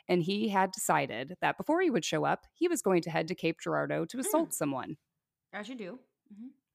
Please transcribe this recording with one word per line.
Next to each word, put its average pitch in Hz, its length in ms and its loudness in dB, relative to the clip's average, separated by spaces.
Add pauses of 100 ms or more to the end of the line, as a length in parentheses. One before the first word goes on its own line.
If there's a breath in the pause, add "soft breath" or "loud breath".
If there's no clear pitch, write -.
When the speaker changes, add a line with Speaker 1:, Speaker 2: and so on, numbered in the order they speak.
Speaker 1:
and 180 140 4
he 202 260 0
had 196 220 2
decided 143 720 -2
that 147 160 2
before 311 240 0
he 370 100 4
would 220 140 2
show 151 200 0
up, 151 300 0
he 349 140 0
was 339 140 0
going 180 200 4
to 165 80 -6
head 165 180 0
to 180 60 -4
Cape 165 260 -2
Girardeau 151 440 0
to 196 120 -8
Speaker 2:
Mm. 262 40 -4
Speaker 1:
assault 320 340 0
someone. 143 420 -4 (560)
Speaker 2:
As 202 160 -10
you 262 60 -12
do. 220 240 -10 (340)
Mm-hmm. 220 160 -16 (260)